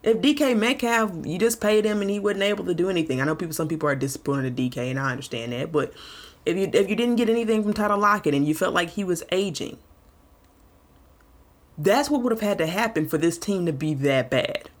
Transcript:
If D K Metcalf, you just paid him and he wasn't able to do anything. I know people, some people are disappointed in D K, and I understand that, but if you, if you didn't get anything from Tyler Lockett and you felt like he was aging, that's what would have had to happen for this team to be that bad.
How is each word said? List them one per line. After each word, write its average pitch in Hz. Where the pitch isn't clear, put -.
If 220
D 294
K 285
Metcalf, 233
you 165
just 226
paid 214
him 208
and 196
he 202
wasn't 196
able 202
to 180
do 175
anything. 156
I 135
know 156
people, 160
some 160
people 156
are 139
disappointed 135
in 127
D 127
K, 127
and 131
I 135
understand 120
that, 156
but 147
if 170
you, 190
if 196
you 214
didn't 240
get 226
anything 226
from 208
Tyler 208
Lockett 202
and 139
you 151
felt -
like 175
he 202
was 175
aging, 190
that's 233
what 277
would 240
have 220
had 202
to 160
happen 180
for 165
this 165
team 190
to 160
be 151
that 135
bad. -